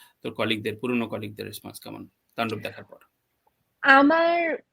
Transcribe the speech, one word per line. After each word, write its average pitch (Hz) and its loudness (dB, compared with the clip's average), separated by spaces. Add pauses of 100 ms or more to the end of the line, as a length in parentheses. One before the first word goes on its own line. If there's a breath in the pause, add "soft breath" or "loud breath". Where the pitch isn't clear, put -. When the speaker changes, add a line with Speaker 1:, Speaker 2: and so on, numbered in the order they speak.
(240 soft breath)
Speaker 1:
তোর 113 -10
কলিগদের, 110 -4
পুরনো 120 -2
কলিগদের 107 -10
রেসপন্স 101 -16
কেমন 107 -16 (280)
তাণ্ডব 110 -4
দেখার 104 -12
পর? - -20 (840)
Speaker 2:
আমার 320 4 (160)